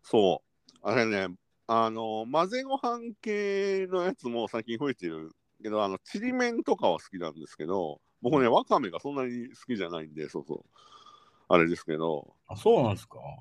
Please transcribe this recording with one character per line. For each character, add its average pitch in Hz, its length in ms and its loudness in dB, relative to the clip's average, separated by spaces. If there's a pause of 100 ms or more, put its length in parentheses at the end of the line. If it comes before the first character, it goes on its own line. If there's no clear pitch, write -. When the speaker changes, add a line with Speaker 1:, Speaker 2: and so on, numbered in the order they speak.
Speaker 1:
そ 95 420 4 (300)
う。 - 80 -20
あ 104 140 0
れ 120 100 4
ね、 101 220 -2 (400)
あ 113 220 4
の、 110 420 -6
混 165 180 2
ぜ 254 140 -4
ご 269 140 -2
飯 240 440 -6
系 196 680 -2
の 180 160 -2
や 180 120 0
つ - 120 -10
も 117 200 -2
最 113 160 -4
近 117 140 -6
増 143 120 -2
え 123 60 -4
て 87 120 -8
る 80 280 -8 (260)
け 107 80 -8
ど、 107 140 2
あ 101 40 2
の、 95 120 -4
ち - 200 -10
り 247 140 -2
め 247 180 0
ん 233 120 -4
と 233 120 2
か 110 140 2
は 82 100 2
好 - 100 -16
き 92 100 -10
な 85 120 -4
ん 71 40 -20
で 78 120 -14
す - 80 -20
け 78 100 -8
ど、 82 360 -4 (200)
僕 123 180 4
ね、 127 80 6
Speaker 2:
う - 20 6
ん。 120 40 6
Speaker 1:
わ 220 120 4
か 202 140 2
め 113 100 -2
が 82 100 -8
そ 143 120 -8
ん 143 40 -10
な 135 100 -2
に 123 240 -8
好 - 60 -20 (120)
き 123 80 -2
じ 95 80 -2
ゃ 85 60 -4
な 85 120 -6
い 78 60 -12
ん 76 60 -18
で、 76 160 -8
そ 78 100 -8
う 69 80 -10
そ 76 80 -6
う。 - 100 -12 (840)
あ 90 100 6
れ 82 120 6
で 87 60 0
す - 100 -18
け 80 100 -2
ど。 80 400 -4 (120)
Speaker 2:
あ、 - 80 -10
そ 214 240 6
う - 40 4
な 107 100 2
ん - 40 -2
す - 100 -16
か？ - 120 -20 (220)